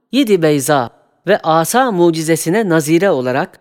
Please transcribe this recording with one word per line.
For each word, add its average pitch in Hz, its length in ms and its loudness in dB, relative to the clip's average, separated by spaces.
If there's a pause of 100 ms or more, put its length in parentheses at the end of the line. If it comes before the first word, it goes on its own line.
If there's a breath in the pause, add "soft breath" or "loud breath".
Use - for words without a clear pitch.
(120)
yedi 214 300 0
beyza 143 480 0 (380)
ve 190 120 2
asa 165 520 0
mucizesine 170 760 0
nazire 160 400 0
olarak 131 520 -4